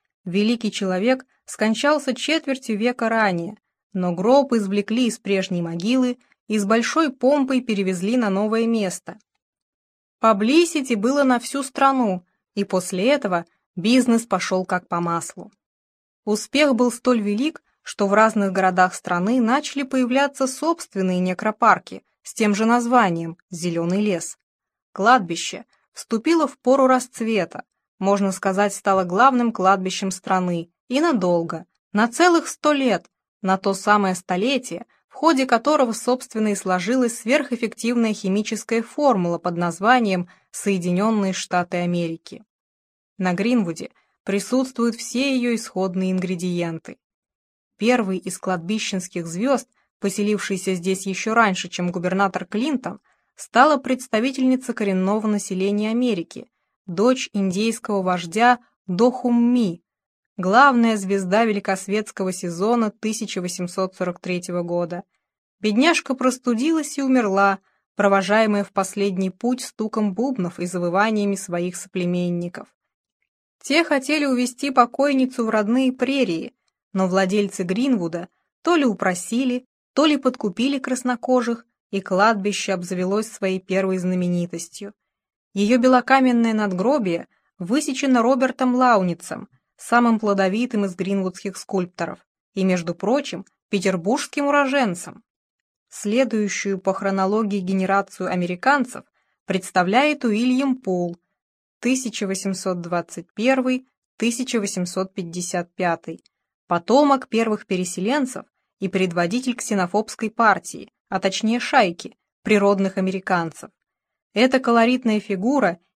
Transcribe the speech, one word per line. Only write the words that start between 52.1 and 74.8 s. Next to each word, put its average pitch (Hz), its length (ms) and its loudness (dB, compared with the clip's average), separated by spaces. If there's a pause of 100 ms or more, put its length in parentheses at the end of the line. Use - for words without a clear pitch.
Клинтон, 254 540 -4 (360)
стала 285 420 4
представительница 254 960 -2
коренного 202 540 0
населения 208 640 -2
Америки, 226 580 -4 (380)
дочь 220 480 0
индейского 202 680 -2
вождя 185 580 2 (280)
Дохумми, 240 960 2 (540)
главная 226 580 4
звезда 196 480 0
великосветского 202 880 -2
сезона 208 600 -2
тысяча 214 500 -6
восемьсот 180 540 -6
сорок 175 240 -4
третьего 175 440 -4
года. 175 400 -4 (560)
Бедняжка 262 560 2
простудилась 262 800 -2
и 277 40 -4
умерла, 202 580 2 (360)
провожаемая 202 680 2
в - 80 -10
последний 190 600 -2
путь 247 300 -2
стуком 214 520 -4
бубнов 196 460 -4
и 175 60 -4
завываниями 196 720 0
своих 180 400 -6
соплеменников. 175 920 -4 (920)
Те 311 220 2
хотели 294 420 0
увезти 254 460 -2
покойницу 262 720 2